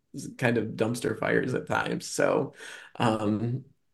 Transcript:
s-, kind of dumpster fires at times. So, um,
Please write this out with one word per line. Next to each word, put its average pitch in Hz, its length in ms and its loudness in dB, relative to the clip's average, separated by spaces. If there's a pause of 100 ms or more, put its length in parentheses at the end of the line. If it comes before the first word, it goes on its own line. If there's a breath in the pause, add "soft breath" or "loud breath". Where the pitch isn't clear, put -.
(160)
s-, 143 120 -8 (100)
kind 120 200 4
of 110 120 0
dumpster 113 500 0
fires - 340 2
at - 140 -2
times. - 400 -2
So, - 460 2 (440 loud breath)
um, 110 640 0 (300)